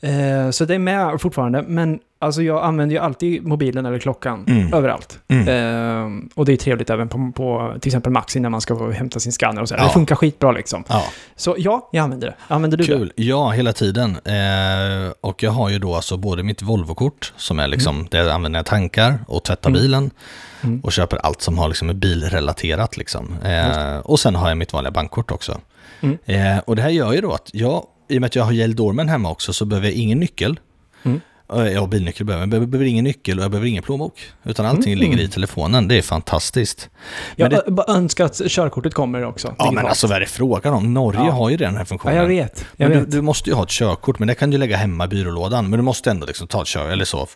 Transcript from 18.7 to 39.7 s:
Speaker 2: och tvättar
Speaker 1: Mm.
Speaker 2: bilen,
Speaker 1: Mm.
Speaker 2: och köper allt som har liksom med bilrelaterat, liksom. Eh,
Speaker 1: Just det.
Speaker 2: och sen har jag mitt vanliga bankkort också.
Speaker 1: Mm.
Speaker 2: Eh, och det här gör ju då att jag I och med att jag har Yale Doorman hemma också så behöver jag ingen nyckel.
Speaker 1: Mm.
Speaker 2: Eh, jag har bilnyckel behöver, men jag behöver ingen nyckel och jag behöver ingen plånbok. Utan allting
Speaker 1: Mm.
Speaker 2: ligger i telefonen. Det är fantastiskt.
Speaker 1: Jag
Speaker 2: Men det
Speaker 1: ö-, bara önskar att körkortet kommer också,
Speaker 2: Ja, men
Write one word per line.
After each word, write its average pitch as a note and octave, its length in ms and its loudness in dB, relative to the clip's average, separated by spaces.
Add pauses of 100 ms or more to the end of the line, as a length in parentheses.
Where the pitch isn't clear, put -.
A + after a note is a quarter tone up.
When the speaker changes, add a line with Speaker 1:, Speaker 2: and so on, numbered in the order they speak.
Speaker 2:
och D2 180 -4
tvättar - 260 0
Speaker 1:
Mm. C3 120 4
Speaker 2:
bilen, C3+ 280 2 (540)
Speaker 1:
Mm. A#2+ 160 0
Speaker 2:
och G#2+ 120 -4
köper - 240 0
allt - 260 -2
som E2+ 160 0
har E2 100 2
liksom - 180 -2
med F2 100 0
bilrelaterat, E2 1000 0
liksom. - 480 -8
Eh, E2 220 2
Speaker 1:
Just D2+ 120 0
det. C#2+ 260 -4
Speaker 2:
och D3+ 160 4
sen G2+ 140 4
har F2 140 2
jag E2 100 0
mitt E2 140 -4
vanliga C2+ 180 -4
bankkort D#2+ 400 -4
också. - 300 -6 (400)
Speaker 1:
Mm. D3 240 0
Speaker 2:
Eh, G2 340 2
och A2 180 0
det A2 60 0
här D3 80 2
gör C#3+ 220 2
ju D#3+ 80 2
då G#3+ 120 -2
att - 200 -6
jag B2 320 0 (240)
I C3+ 80 0
och B2 40 4
med B2+ 80 0
att - 80 -2
jag B2 80 4
har A2+ 80 2
Yale A2+ 220 2
Doorman A#2 340 0
hemma B2 220 0
också - 220 -6
så - 120 -2
behöver G#2 240 0
jag G#2 80 -2
ingen A2+ 240 2
nyckel. E3 400 -2 (420)
Speaker 1:
Mm. C3 180 0 (340)
Speaker 2:
Eh, A2+ 180 2
jag G2 80 0
har G2 80 0
bilnyckel G2 380 -2
behöver, F#2 200 -2
men A2 140 0
jag A#2+ 80 0
behöver C3 220 0
ingen A#2 140 2
nyckel G2 340 -2
och F#2 60 0
jag G2 60 0
behöver G#2 180 0
ingen G#2+ 140 -2
plånbok. C#3+ 380 -6 (240)
Utan A2+ 220 -2
allting G3 260 2
Speaker 1:
Mm. F#3+ 180 4
Speaker 2:
ligger A2+ 140 2
i G2 40 -4
telefonen. F#2+ 600 0
Det A#2 100 6
är - 40 2
fantastiskt. - 840 -2 (480)
Speaker 1:
Jag E3 80 4
Speaker 2:
Men D#3+ 140 4
det - 80 2
Speaker 1:
ö-, G#3 40 -2
bara F#3+ 160 2 (100)
önskar F3+ 280 2
att - 240 -2
körkortet D3+ 460 -2
kommer B2 300 -2
också, A#2 240 -8
Speaker 2:
Ja, - 100 -10
men B2 120 -8